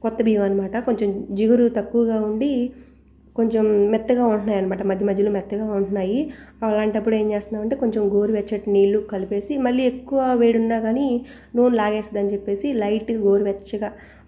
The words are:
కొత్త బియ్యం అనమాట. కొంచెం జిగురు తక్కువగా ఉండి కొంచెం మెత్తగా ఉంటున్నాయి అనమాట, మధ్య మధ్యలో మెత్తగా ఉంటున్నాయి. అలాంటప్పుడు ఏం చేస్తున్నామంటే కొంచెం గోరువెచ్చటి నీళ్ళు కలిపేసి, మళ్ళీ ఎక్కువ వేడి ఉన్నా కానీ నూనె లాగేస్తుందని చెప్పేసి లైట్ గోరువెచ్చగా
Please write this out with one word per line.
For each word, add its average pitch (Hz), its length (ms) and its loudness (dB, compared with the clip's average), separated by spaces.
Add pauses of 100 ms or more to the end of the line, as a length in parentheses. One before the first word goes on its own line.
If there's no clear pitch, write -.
కొత్త 226 200 -2
బియ్యం 214 200 2
అనమాట. 196 340 -2
కొంచెం 214 540 -2
జిగురు 226 380 4
తక్కువగా 226 520 0
ఉండి 240 500 -2 (640)
కొంచెం 214 540 2
మెత్తగా 240 360 2
ఉంటున్నాయి 208 320 0
అనమాట, 185 240 -2
మధ్య 196 240 0
మధ్యలో 202 240 0
మెత్తగా 202 340 -4
ఉంటున్నాయి. 202 640 -2 (320)
అలాంటప్పుడు 214 520 0
ఏం 214 180 0
చేస్తున్నామంటే 214 440 -4
కొంచెం 220 320 0
గోరువెచ్చటి 208 640 0
నీళ్ళు 202 280 4
కలిపేసి, 202 580 -4
మళ్ళీ 254 280 2
ఎక్కువ 254 500 0
వేడి 233 240 4
ఉన్నా 226 220 0
కానీ 240 440 0 (320)
నూనె 240 200 4
లాగేస్తుందని 208 560 -2
చెప్పేసి 202 400 -4
లైట్ 214 400 -2
గోరువెచ్చగా 202 800 0 (360)